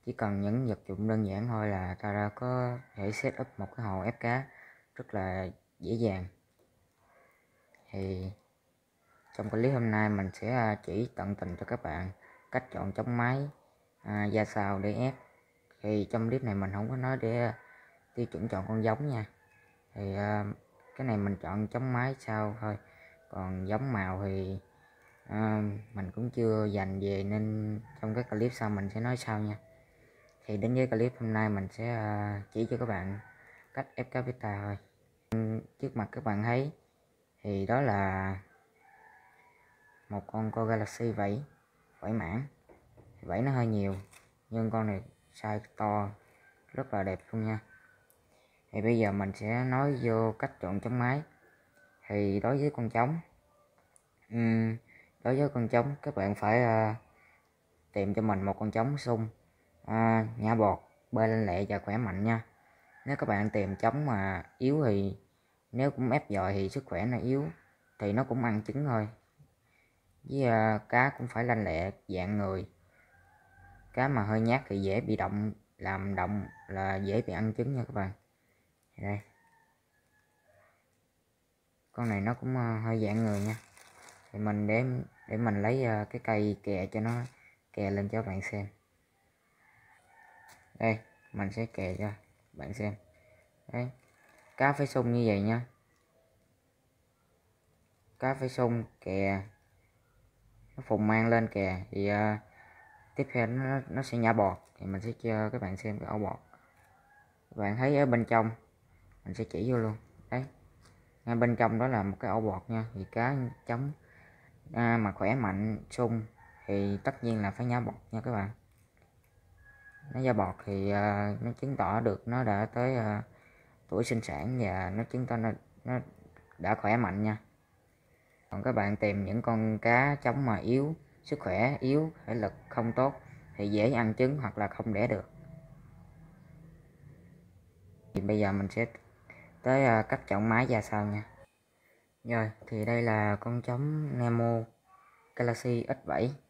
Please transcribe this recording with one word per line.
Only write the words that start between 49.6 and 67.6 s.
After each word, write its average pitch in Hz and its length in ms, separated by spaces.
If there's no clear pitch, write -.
nói 131 380
vô 113 380
cách 139 200
chọn 95 200
trống 123 200
máy. 131 240
Thì 104 320
đối 120 180
với 143 180
con 117 140
trống, 131 300
ừm, 113 460
đối 127 120
với 143 140
con 120 180
trống 123 340
các 147 140
bạn 101 200
phải, 113 280
à, 110 320
tìm 101 200
cho 110 80
mình 104 200
một 98 180
con 107 120
trống 127 260
sung, 113 300
à, 113 420
nhả 110 180
bọt, 104 240
bơi 113 160
lanh 113 180
lẹ 95 240
và 101 100
khỏe 101 180
mạnh 101 260
nha. 113 220
Nếu 139 100
các - 140
bạn 104 200
tìm 98 260
trống 135 300
mà 98 380
yếu 139 280
thì 98 320
nếu 131 200
cũng 123 200
ép 147 180
dòi 98 240
thì 98 160
sức 139 160
khỏe 90 200
nó 123 120
yếu 131 280